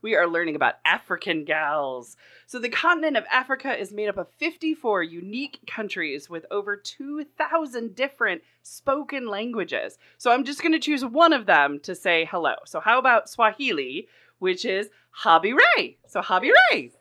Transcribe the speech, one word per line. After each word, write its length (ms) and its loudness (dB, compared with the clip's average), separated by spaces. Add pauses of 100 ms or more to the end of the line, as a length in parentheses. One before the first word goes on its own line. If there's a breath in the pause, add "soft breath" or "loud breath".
we 140 -2
are 120 6
learning 300 0
about 260 4
African 640 -2
gals. 720 -4 (280 soft breath)
So 140 -12
the 80 -6
continent 480 0
of 160 0
Africa 460 -2
is 160 -8
made 160 -4
up 80 -6
of 100 -8 (100)
fifty-four 640 -2
unique 640 -10
countries 640 -8
with 220 -12
over 240 -4
two 480 -12 (140)
thousand 580 -2
different 460 -2 (220)
spoken 640 -4
languages. 680 -6 (200 soft breath)
So 160 2
I'm 100 2
just 180 -8
gonna 180 2
choose 260 -2
one 260 4
of 140 0
them 380 4
to 120 -8
say 340 0
hello. 260 -2 (100)
So 160 -8
how 180 2
about 300 2
Swahili, 800 -2 (300 soft breath)
which 260 -2
is 240 -4 (220 soft breath)
Hobby 420 4
Ray? 520 4
So 160 -6
Hobby 300 0 (200)
Ray 300 -4